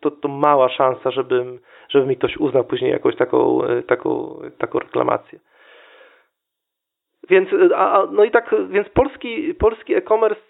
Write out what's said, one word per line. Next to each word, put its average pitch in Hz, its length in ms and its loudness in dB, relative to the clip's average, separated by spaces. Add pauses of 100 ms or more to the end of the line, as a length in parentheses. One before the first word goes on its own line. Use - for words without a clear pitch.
to, 151 100 -2
to 147 180 -10
mała 139 400 2
szansa, 131 420 -2
żebym, 127 480 -4 (300)
żeby 135 180 2
mi 135 100 -2
ktoś 127 200 -4
uznał 131 280 0
później 127 260 -4
jakąś 127 260 -2
taką, 127 480 0
y, 123 180 -2
taką, - 580 -4 (180)
taką - 200 -4
reklamację. 123 600 -4 (1900)
Więc, 190 220 2
y, 180 240 4
a, 190 260 2
a, 208 40 0
no 208 180 4
i 233 60 -2
tak, 233 240 0 (140)
więc 202 200 -2
polski, 233 680 -4
polski 220 400 -2
e-commerce 214 560 0